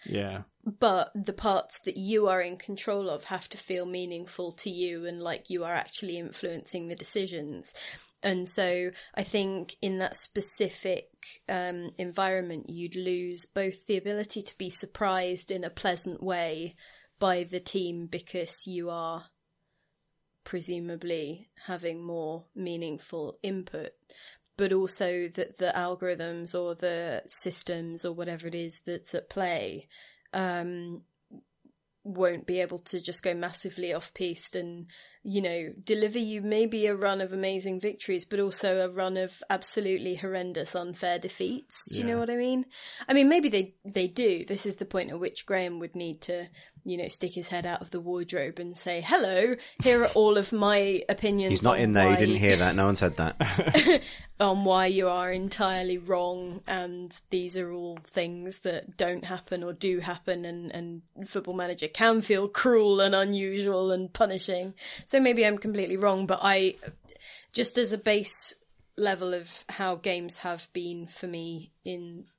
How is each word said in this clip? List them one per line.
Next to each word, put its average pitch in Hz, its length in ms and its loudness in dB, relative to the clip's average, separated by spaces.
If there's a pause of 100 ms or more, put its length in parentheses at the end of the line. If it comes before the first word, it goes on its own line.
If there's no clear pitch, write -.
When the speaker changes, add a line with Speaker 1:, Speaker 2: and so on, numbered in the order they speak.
Speaker 1:
Yeah. 98 380 -6 (240)
Speaker 2:
But 202 480 2
the 202 180 -4
parts - 480 0
that - 160 -6
you 208 320 2
are 185 140 2
in 175 160 -6
control 196 500 -4
of 151 160 -4
have - 260 -8
to - 80 -10
feel 180 280 -6
meaningful 175 680 -8
to 190 180 -8
you 175 360 -4
and 170 160 -8
like - 260 -6
you 175 160 -4
are 170 100 -4
actually 170 440 -6
influencing 170 720 -8
the 170 60 -8
decisions. 160 800 -8 (500)
And 180 240 -2
so 180 440 0 (240)
I 196 80 -4
think 190 580 -2
in 190 180 -2
that - 200 -2
specific, - 920 -2 (380)
um, 180 480 -6
environment, 180 720 -2
you'd 170 280 -8
lose 180 500 -4
both 190 400 -4
the 208 100 0
ability 208 460 -4
to - 160 -14
be 185 120 -8
surprised 185 800 -2
in 180 140 -4
a 160 60 -6
pleasant 185 520 -4
way 170 520 -4 (440)
by 180 260 2
the 180 160 -6
team 175 460 -4
because 170 600 -6
you 175 240 -6
are 165 340 -6 (1200)
presumably 170 1040 -8 (180)
having 170 380 -6
more 165 400 -6 (100)
meaningful 165 880 -8
input, 185 480 -8 (640)
but 196 160 2
also 180 560 0
that - 300 -6
the 180 160 0
algorithms 175 840 -4
or 175 160 -2
the 170 540 -2
systems 170 760 -4
or 175 80 -4
whatever 170 340 -8
it 170 80 -6
is 170 320 -6
that's - 280 -6
at - 160 -6
play, 170 580 -4 (460)
um, 175 680 -4 (1040)
won't 180 400 0
be 180 140 0
able 175 200 -4
to 175 200 -6
just 175 220 -6
go 180 100 0
massively 175 640 -4
off-piste - 600 -6
and, 175 300 -8 (360)
you 202 180 0
know, 170 320 -2 (120)
deliver 214 340 2
you 214 240 -4
maybe 214 420 2
a 208 100 4
run 196 280 2
of 185 100 -4
amazing 190 480 -2
victories, 196 460 -4
but 208 120 -2
also 196 420 0
a 180 100 0
run 185 260 -2
of 185 320 -4
absolutely 190 680 -2
horrendous, 180 580 -6
unfair 175 440 -4
defeats. 190 720 -2
Do - 100 -6
you 233 40 -2
know 233 100 0
Speaker 1:
Yeah. 233 60 0
Speaker 2:
what 233 80 -2
I 240 80 -2
mean? 254 300 0 (420)
I 262 60 4
mean, 277 160 8
maybe 294 180 6
they, 190 260 0 (120)
they 190 200 0
do. 180 380 2
This 202 220 -4
is 196 100 -4
the 196 80 -6
point 185 280 -2
at 165 60 -8
which - 280 -6
Graham 180 320 -2
would 170 180 -10
need 170 260 -6
to, 175 260 -6 (360)
you 180 140 -4
know, 175 100 -4
stick - 240 -4
his 175 160 -8
head 175 160 -4
out 175 160 -4
of 165 100 -14
the 175 100 -6
wardrobe 170 580 -4
and 175 200 -10
say, 175 220 -4
"Hello, 220 540 4 (280)
here 240 200 8
are 233 60 4
all 214 280 8
of 202 160 2
my 202 560 4
opinions 196 440 2
Speaker 3:
He's 95 100 4
not 120 140 6
Speaker 2:
on 117 80 4
Speaker 3:
in 107 100 6
there. 98 100 10
He 95 60 8
Speaker 2:
why 98 80 8
Speaker 3:
didn't 107 180 6
hear 98 200 8
that. 90 200 6
No 95 80 6
one 98 120 6
said 87 200 4
that. 190 840 8 (180)
Speaker 2:
<laughs> - 200 -18
on 196 260 6
why 185 220 8
you 190 200 4
are 180 240 2
entirely 185 640 0
wrong, 180 720 -2
and 180 520 -6 (120)
these 180 260 -2
are 175 160 -4
all 175 260 -8 (100)
things 175 500 -4
that - 400 -6
don't 180 260 -2
happen 180 400 -6
or 175 80 -6
do 180 280 0
happen, 175 440 -4
and, 175 280 -8
and 170 280 -8 (260)
Football 185 280 -6
Manager 180 340 -4
can 226 320 6
feel 202 280 2
cruel 208 520 6
and 196 140 6
unusual 196 760 2
and 185 220 0
punishing." 190 640 0 (320)
So 269 140 6
maybe 233 260 6
I'm 208 120 4
completely 202 380 0
wrong, 190 300 4
but 185 160 2
I, 196 320 6 (800)
just 233 260 2
as 214 140 4
a 214 60 -2
base 208 540 2 (460)
level 185 340 2
of 170 380 -8
how 185 240 -2
games 175 440 -4
have 175 360 -6
been 170 320 -6
for 180 220 -10
me 165 440 -8 (120)
in 175 420 -10 (120)